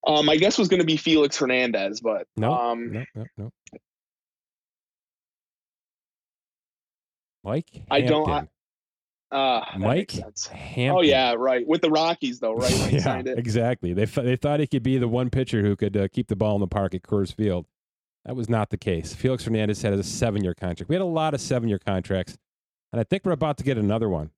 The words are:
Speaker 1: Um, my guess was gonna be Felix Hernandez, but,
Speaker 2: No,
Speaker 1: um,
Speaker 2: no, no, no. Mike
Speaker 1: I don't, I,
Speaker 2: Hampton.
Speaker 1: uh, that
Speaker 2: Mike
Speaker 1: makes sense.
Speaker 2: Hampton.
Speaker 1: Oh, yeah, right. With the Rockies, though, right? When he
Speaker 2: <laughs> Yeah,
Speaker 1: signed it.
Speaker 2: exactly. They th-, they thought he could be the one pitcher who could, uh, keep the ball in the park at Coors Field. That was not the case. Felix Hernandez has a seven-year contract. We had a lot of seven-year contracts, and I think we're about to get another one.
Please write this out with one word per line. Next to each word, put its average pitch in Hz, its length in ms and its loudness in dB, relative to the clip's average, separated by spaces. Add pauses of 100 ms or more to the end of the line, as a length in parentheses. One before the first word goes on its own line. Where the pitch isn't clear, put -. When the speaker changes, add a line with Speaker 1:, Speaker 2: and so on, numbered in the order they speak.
Speaker 1:
Um, 151 200 4
my 156 100 6
guess 190 220 4
was 202 100 4
gonna 180 160 4
be 160 120 2
Felix 151 400 4
Hernandez, 120 640 0
but, 110 260 -2 (100)
Speaker 2:
No, 110 180 0
Speaker 1:
um, 120 380 -2
Speaker 2:
no, 117 120 -8 (100)
no, 113 100 -10 (120)
no. 107 160 -12 (4000)
Mike 123 460 -6
Speaker 1:
I 143 100 4
don't, 151 280 2
I, - 60 0
Speaker 2:
Hampton. - 140 -4 (840)
Speaker 1:
uh, 131 280 2 (120)
that 98 80 -10
Speaker 2:
Mike 110 160 2
Speaker 1:
makes 190 180 -4
sense. - 340 -10
Speaker 2:
Hampton. - 500 0
Speaker 1:
Oh, 180 40 6
yeah, 131 340 4
right. 127 300 0
With 165 160 0
the 165 80 2
Rockies, 156 500 0
though, 113 140 2
right? 123 180 0
When - 180 2
he 147 60 2
Speaker 2:
<laughs> - 0 -
Yeah, 143 60 2
Speaker 1:
signed 131 260 -2
it. 127 100 -4
Speaker 2:
exactly. 117 540 0
They 98 140 2
th-, 123 180 -2
they 123 120 2
thought 147 240 0
he 147 60 0
could 131 160 0
be 131 160 2
the 123 100 0
one 123 220 0
pitcher 120 320 0
who 101 140 2
could, 101 200 -2
uh, 98 120 2
keep - 200 -4
the 107 80 -2
ball 104 200 2
in 101 40 0
the 98 80 0
park 95 260 -2
at 90 80 -8
Coors 98 320 -2
Field. 92 320 -2 (580)
That 123 120 -8
was 113 120 -6
not 110 220 0
the 101 60 -4
case. 85 380 -4
Felix 127 300 -2
Hernandez 107 380 0
has 101 160 2
a 101 60 -2
seven-year 101 500 -2
contract. 87 340 -6
We 156 60 0
had 185 80 0
a 185 40 -2
lot 160 280 0
of 131 60 -4
seven-year 113 380 0
contracts, 92 580 -4 (560)
and 117 80 -2
I 110 40 0
think - 200 -2
we're 185 80 2
about 147 260 0
to 123 60 -8
get 131 140 0
another 107 300 0
one. 80 300 -2